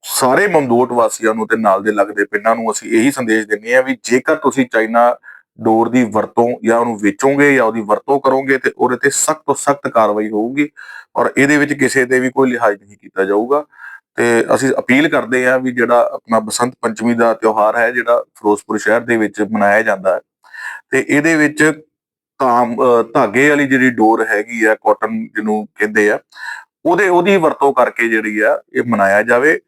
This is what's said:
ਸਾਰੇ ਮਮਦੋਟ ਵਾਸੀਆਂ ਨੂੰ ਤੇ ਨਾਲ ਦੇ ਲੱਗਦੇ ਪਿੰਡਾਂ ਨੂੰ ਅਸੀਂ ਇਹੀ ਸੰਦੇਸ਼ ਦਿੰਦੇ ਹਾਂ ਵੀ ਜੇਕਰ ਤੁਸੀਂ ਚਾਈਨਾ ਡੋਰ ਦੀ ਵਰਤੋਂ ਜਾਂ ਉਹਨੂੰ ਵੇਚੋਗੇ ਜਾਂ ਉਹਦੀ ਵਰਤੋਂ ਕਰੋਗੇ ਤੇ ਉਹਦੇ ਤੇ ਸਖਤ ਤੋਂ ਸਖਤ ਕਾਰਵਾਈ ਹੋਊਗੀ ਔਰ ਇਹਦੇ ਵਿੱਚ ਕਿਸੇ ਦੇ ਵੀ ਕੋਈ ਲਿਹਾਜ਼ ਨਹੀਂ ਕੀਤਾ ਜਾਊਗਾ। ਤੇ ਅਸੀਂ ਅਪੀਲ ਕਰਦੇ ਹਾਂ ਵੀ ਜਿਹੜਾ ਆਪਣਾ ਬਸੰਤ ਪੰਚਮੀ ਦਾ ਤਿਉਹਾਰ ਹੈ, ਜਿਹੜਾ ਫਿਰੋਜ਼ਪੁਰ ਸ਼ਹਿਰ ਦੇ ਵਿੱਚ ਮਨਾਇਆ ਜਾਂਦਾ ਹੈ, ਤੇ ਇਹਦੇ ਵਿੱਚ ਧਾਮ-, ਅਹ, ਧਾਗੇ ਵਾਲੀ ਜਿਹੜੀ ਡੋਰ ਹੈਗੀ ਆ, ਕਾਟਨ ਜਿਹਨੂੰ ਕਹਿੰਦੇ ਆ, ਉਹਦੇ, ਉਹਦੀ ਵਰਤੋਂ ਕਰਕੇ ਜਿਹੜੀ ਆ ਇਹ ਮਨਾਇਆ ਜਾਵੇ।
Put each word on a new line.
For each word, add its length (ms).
ਸਾਰੇ 440
ਮਮਦੋਟ 440
ਵਾਸੀਆਂ 420
ਨੂੰ 140
ਤੇ 80
ਨਾਲ 260
ਦੇ 100
ਲੱਗਦੇ 320
ਪਿੰਡਾਂ 320
ਨੂੰ 160
ਅਸੀਂ 180
ਇਹੀ 200
ਸੰਦੇਸ਼ 360
ਦਿੰਦੇ 280
ਹਾਂ 80
ਵੀ 220
ਜੇਕਰ 320
ਤੁਸੀਂ 360
ਚਾਈਨਾ 440
ਡੋਰ 300
ਦੀ 240
ਵਰਤੋਂ 360
ਜਾਂ 140
ਉਹਨੂੰ 200
ਵੇਚੋਗੇ 560
ਜਾਂ 100
ਉਹਦੀ 160
ਵਰਤੋਂ 400
ਕਰੋਗੇ 380
ਤੇ 180
ਉਹਦੇ 200
ਤੇ 140
ਸਖਤ 360
ਤੋਂ 80
ਸਖਤ 340
ਕਾਰਵਾਈ 420
ਹੋਊਗੀ 380
ਔਰ 200
ਇਹਦੇ 220
ਵਿੱਚ 140
ਕਿਸੇ 320
ਦੇ 160
ਵੀ 100
ਕੋਈ 200
ਲਿਹਾਜ਼ 320
ਨਹੀਂ 140
ਕੀਤਾ 280
ਜਾਊਗਾ। 400
ਤੇ 280
ਅਸੀਂ 240
ਅਪੀਲ 300
ਕਰਦੇ 380
ਹਾਂ 120
ਵੀ 140
ਜਿਹੜਾ 400
ਆਪਣਾ 280
ਬਸੰਤ 420
ਪੰਚਮੀ 320
ਦਾ 200
ਤਿਉਹਾਰ 420
ਹੈ, 140
ਜਿਹੜਾ 340
ਫਿਰੋਜ਼ਪੁਰ 440
ਸ਼ਹਿਰ 220
ਦੇ 160
ਵਿੱਚ 260
ਮਨਾਇਆ 400
ਜਾਂਦਾ 320
ਹੈ, 60
ਤੇ 180
ਇਹਦੇ 280
ਵਿੱਚ 460
ਧਾਮ-, 420
ਅਹ, 200
ਧਾਗੇ 340
ਵਾਲੀ 180
ਜਿਹੜੀ 260
ਡੋਰ 340
ਹੈਗੀ 380
ਆ, 120
ਕਾਟਨ 500
ਜਿਹਨੂੰ 400
ਕਹਿੰਦੇ 320
ਆ, 100
ਉਹਦੇ, 220
ਉਹਦੀ 280
ਵਰਤੋਂ 360
ਕਰਕੇ 360
ਜਿਹੜੀ 320
ਆ 220
ਇਹ 120
ਮਨਾਇਆ 360
ਜਾਵੇ। 460